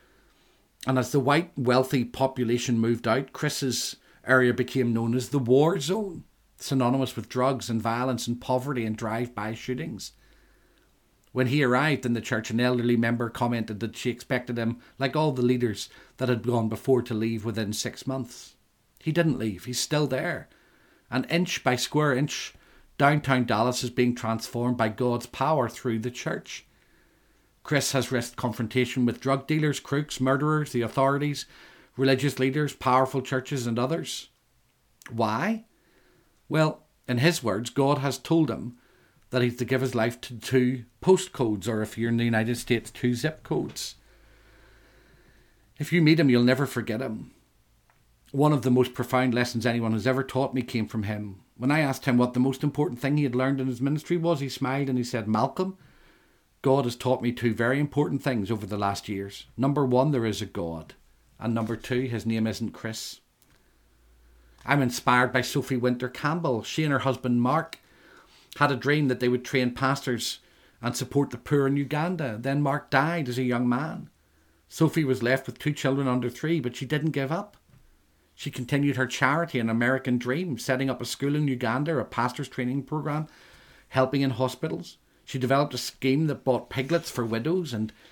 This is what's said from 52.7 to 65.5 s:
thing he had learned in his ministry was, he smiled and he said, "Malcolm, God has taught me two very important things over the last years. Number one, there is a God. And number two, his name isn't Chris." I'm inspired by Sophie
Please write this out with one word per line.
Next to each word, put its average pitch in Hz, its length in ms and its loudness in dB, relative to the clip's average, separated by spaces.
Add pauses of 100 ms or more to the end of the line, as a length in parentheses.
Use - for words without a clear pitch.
thing 143 200 0
he 147 60 2
had 120 100 -2
learned 135 260 0
in 131 60 -2
his 123 160 -4
ministry 147 340 0
was, 165 240 0
he 139 80 -4
smiled 135 400 -2
and 127 80 0
he 123 80 0
said, 113 240 -4
"Malcolm, 135 480 0 (840)
God 135 240 4
has 120 120 -2
taught 123 260 0
me 120 80 2
two 120 240 0
very 120 240 0
important 147 420 0
things 110 300 -2
over 104 160 -2
the 104 100 -4
last 101 320 -2
years. 98 380 -8 (100)
Number 139 280 2
one, 127 260 4
there 123 160 2
is 104 160 -2
a 101 40 -6
God. 82 480 -8 (440)
And 117 160 -4
number 113 220 -2
two, 123 260 -4
his 117 240 -6
name 113 200 0
isn't 110 260 -4
Chris." - 480 -10 (1500)
I'm 143 160 4
inspired 123 500 2
by 127 80 2
Sophie 127 360 -2